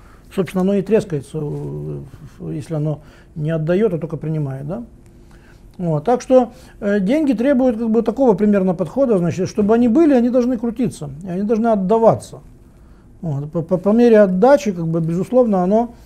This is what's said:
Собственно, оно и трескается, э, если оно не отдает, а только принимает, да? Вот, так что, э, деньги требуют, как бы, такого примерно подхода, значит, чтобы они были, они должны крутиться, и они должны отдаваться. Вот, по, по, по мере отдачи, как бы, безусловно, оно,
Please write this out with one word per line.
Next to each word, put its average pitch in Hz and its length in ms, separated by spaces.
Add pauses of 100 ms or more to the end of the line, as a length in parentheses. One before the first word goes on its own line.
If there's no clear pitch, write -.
(320)
Собственно, 185 300
оно 196 120
и 196 80
трескается, 170 600
э, 143 580 (520)
если 160 220
оно 151 260 (340)
не 151 160
отдает, 175 420
а 165 60
только 156 180
принимает, 143 520
да? 226 160 (920)
Вот, 160 260
так 254 180
что, 247 300 (280)
э, 208 200
деньги 269 320
требуют, 247 460
как 233 120
бы, 226 120
такого 226 320
примерно 196 400
подхода, 208 440
значит, 170 300
чтобы 214 260
они 240 140
были, 285 240
они 240 160
должны 247 300
крутиться, 226 520 (140)
и 196 40
они 175 140
должны 220 260
отдаваться. 196 720 (800)
Вот, 147 300
по, 170 120
по, 170 160
по 190 120
мере 226 300
отдачи, 208 520
как 170 160
бы, 165 120
безусловно, 190 600
оно, 220 320 (120)